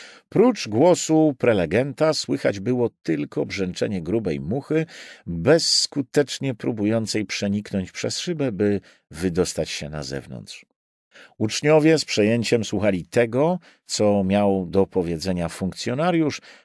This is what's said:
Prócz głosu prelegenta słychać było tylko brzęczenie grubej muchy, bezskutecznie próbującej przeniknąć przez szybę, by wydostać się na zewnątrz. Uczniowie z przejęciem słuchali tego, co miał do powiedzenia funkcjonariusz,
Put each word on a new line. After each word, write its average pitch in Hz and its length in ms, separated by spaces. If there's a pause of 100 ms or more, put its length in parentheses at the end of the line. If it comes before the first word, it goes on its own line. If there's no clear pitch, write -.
(280)
Prócz 214 400
głosu 156 680
prelegenta 120 760
słychać 120 460
było 120 300 (120)
tylko 147 440
brzęczenie 95 560
grubej 90 380
muchy, 139 460 (400)
bezskutecznie 135 1300
próbującej 110 720
przeniknąć 101 640
przez - 260
szybę, 143 340
by 101 280 (300)
wydostać 82 600
się - 180
na 76 140
zewnątrz. 65 640 (720)
Uczniowie 151 600
z - 60
przejęciem 110 600
słuchali 95 420
tego, 131 520 (280)
co 101 380
miał 98 420
do 95 200
powiedzenia 85 640
funkcjonariusz, 143 920 (240)